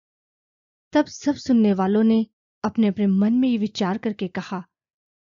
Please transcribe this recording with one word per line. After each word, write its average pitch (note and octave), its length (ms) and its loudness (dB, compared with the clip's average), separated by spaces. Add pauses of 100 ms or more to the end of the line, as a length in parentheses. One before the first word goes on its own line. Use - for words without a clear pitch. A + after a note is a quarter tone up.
(920)
तब D4+ 120 4
सब - 300 -4
सुनने A3+ 380 2
वालों F#3+ 300 0
ने A3+ 240 2 (380)
अपने-अपने G#3 420 0
मन G3 260 2
में B3+ 160 2
ये A#3+ 100 0
विचार G#3 400 -4
करके G#3 300 -6
कहा, F#3 360 -10 (560)